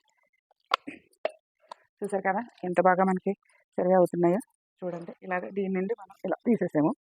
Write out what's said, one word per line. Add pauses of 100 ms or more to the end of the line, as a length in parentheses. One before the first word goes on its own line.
(2000)
చూసారు
కదా (280)
ఎంత
బాగా
మనకి (460)
సర్వే
అవుతున్నాయో (420)
చూడండి. (120)
ఇలాగ (140)
దీని
నుండి
మనం (120)
ఇలా (100)
తీసేసాము. (100)